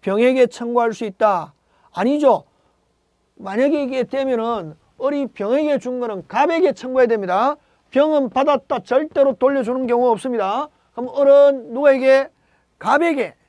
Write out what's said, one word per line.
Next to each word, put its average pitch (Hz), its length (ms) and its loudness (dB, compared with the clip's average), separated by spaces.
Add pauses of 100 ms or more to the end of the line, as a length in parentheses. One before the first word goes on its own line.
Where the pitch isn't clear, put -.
병에게 240 480 2
청구할 233 460 -2
수 - 100 -10
있다. 190 500 -2 (380)
아니죠. 254 500 0 (920)
만약에 262 480 -2
이게 254 180 -6
되면은 233 720 -4 (260)
을이 277 280 -4
병에게 277 500 -2
준 254 220 -8
거는 214 260 -8
갑에게 311 460 0
청구해야 254 340 -2
됩니다. 214 480 -2 (360)
병은 285 400 2
받았다 277 500 -2
절대로 277 560 0
돌려주는 262 500 -2
경우 240 240 0
없습니다. 226 580 -4 (240)
그럼 247 240 -10
을은 277 560 4
누구에게? 269 580 2 (500)
갑에게. 277 560 0 (120)